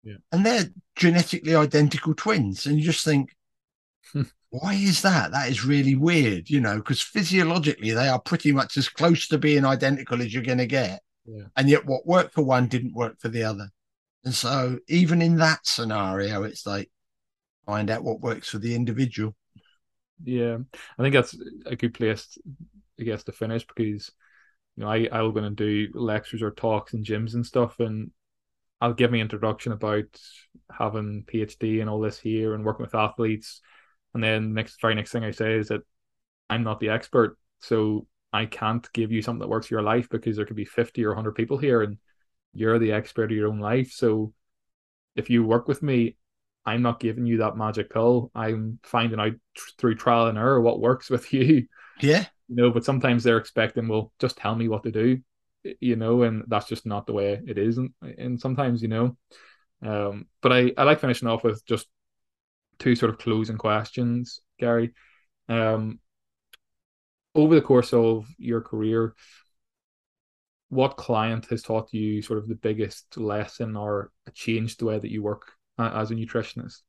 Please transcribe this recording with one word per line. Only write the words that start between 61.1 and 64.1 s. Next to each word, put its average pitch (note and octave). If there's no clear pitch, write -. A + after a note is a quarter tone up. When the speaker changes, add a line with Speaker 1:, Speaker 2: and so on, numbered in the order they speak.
Speaker 1:
off A2+
with A2
just A2
two B2+
sort A#2
of A2
closing A2
questions, A#2+